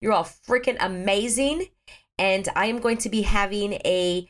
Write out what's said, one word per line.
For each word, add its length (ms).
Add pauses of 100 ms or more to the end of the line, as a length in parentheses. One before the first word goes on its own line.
You're 100
all 120
freaking 540
amazing. 920 (500)
And 380
I 100
am 120
going 200
to 120
be 120
having 520
a, 560